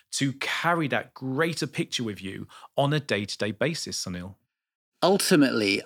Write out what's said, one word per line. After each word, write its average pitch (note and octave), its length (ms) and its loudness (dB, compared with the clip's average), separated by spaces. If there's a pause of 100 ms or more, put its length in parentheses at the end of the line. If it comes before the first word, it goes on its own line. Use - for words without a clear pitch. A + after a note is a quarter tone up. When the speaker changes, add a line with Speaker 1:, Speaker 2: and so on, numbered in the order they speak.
(120)
Speaker 1:
to - 220 0
carry E3 520 -2
that A#2+ 260 -2
greater C3+ 540 -2
picture - 380 -6
with G2 180 -6
you G2 240 -10 (300)
on C#3 160 2
a D3+ 80 0
day-to-day G#2 500 -2
basis, G#2+ 540 -4
Sunil? F2+ 320 -10 (640)
Speaker 2:
Ultimately, C3 840 4